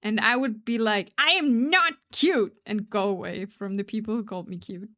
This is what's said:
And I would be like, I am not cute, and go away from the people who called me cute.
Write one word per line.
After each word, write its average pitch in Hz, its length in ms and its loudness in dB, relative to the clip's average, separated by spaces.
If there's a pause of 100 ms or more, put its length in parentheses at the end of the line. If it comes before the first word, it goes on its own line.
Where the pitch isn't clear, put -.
And 214 160 -2
I 233 160 4
would 247 300 -2
be 233 120 -2
like, 214 400 2
I 294 140 4
am 285 380 4
not 339 240 4 (180)
cute, 277 440 2 (100)
and 214 240 -4
go 202 200 0
away 185 360 -6
from 196 320 -8
the 202 60 -2
people 214 320 -6
who 233 80 -4
called 185 260 -10
me 185 80 -10
cute. 185 400 -14